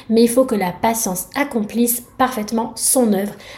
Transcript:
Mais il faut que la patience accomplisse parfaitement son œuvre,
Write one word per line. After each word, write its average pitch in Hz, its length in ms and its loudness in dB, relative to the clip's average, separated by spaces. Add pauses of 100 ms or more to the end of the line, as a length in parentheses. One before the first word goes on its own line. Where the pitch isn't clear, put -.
Mais 226 140 4
il 233 80 6
faut 262 160 4
que 262 80 -2
la 185 180 -2
patience 226 640 -4
accomplisse 233 680 -2 (160)
parfaitement 233 560 -2
son - 380 2
œuvre, 202 200 -2 (240)